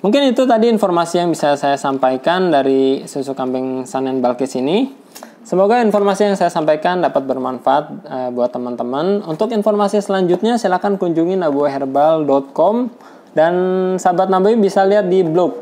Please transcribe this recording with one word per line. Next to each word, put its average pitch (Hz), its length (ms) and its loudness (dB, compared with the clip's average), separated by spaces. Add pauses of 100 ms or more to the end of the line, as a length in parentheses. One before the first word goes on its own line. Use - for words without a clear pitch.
Mungkin 277 320 2
itu 262 80 2
tadi 233 240 4
informasi 180 480 0
yang 175 160 0
bisa 151 240 0
saya 139 240 -2
sampaikan 139 720 0
dari 135 560 2
susu 135 240 -8
kambing 131 560 -6
Sanen 131 320 -4
Balkis 123 320 -2
ini. 165 400 -2 (480)
Semoga 202 400 2
informasi 202 480 2
yang 196 80 0
saya 175 160 0
sampaikan 160 480 0
dapat 139 240 0
bermanfaat, 131 600 -2 (200)
eh, 131 240 -8
buat 123 240 -2
teman-teman. 123 720 -4
Untuk 170 320 -4
informasi 208 480 0
selanjutnya 190 560 0
silakan 190 400 -2
kunjungi 175 400 0
nabuherbal 143 880 0
dot 139 240 0
com 220 400 0 (400)
dan 165 240 2 (400)
sahabat 185 320 0
Nabawi 196 320 4
bisa 196 240 4
lihat 196 240 2
di 185 160 4
blog 170 380 2